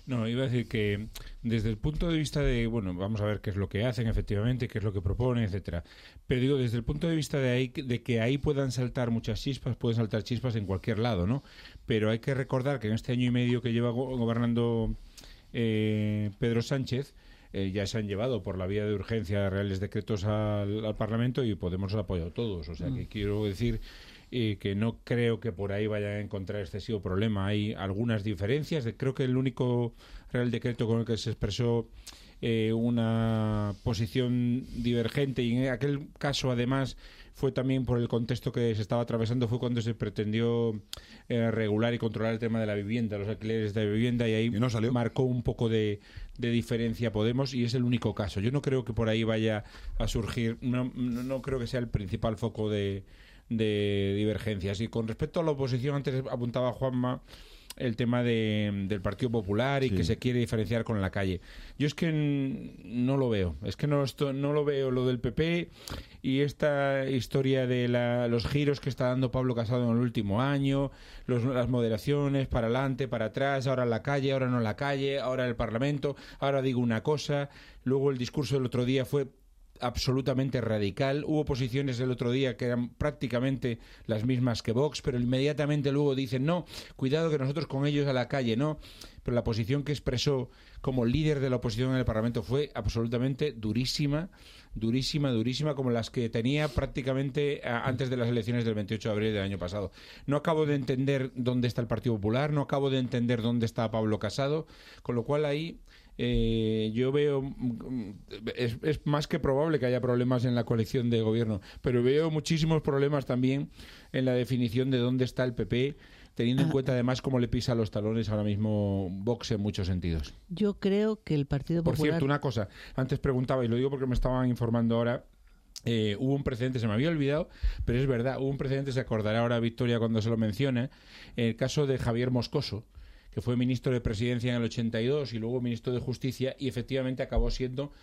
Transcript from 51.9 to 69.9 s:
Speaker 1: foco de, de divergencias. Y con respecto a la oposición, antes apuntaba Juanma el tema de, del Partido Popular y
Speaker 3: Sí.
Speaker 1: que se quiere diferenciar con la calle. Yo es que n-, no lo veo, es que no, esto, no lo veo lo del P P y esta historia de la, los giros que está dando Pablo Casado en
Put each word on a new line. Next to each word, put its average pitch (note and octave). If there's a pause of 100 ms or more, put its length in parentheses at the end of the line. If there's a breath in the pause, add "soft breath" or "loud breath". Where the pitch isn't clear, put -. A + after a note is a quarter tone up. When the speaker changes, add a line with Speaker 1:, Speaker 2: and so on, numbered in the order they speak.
Speaker 1:
foco G#2+
de, G2 (440 loud breath)
de G#2
divergencias. G2+
Y A2+
con A2+
respecto D3+
a -
la D#3+
oposición, C3+
antes C3
apuntaba B2
Juanma B2+ (540 loud breath)
el A#2+
tema B2
de, G#2+
del G2+
Partido G#2
Popular A#2+
y B2+
Speaker 3:
Sí. G2
Speaker 1:
que F2+
se E2+
quiere B2
diferenciar A2
con G#2+
la F#2
calle. F#2+ (380 loud breath)
Yo C#3
es D3
que E3+
n-, C#3+
no B2
lo C3
veo, F#2+
es G#2+
que D3+
no, C#3+
esto, C#3
no C#3+
lo D3+
veo C#3
lo B2+
del B2+
P B2
P E3+ (500 loud breath)
y C3+
esta C#3
historia C3
de B2
la, A#2+
los A#2+
giros C#3+
que -
está B2+
dando B2+
Pablo B2+
Casado A#2
en A#2